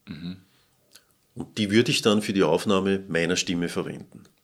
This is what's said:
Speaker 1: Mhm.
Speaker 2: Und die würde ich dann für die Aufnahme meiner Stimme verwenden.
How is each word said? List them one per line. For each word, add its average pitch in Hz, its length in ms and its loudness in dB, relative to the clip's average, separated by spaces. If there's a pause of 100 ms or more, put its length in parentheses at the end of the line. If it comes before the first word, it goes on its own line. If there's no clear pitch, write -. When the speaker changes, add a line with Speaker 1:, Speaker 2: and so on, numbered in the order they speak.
Speaker 1:
Mhm. 85 300 -12 (960)
Speaker 2:
Und - 220 -12
die 101 140 0
würde 117 200 4
ich - 100 -2
dann 107 200 4
für 104 120 -4
die 95 100 4
Aufnahme 95 640 2
meiner 85 280 0
Stimme 87 340 -2
verwenden. - 540 -10 (200)